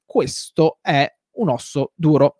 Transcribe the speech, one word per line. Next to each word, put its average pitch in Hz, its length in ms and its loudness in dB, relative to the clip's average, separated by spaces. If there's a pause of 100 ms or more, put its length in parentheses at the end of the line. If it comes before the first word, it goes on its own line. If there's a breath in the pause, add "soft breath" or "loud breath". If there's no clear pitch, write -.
"Questo - 760 -2
è 143 320 0 (260)
un 220 100 -2
osso 139 480 -6
duro, 151 440 2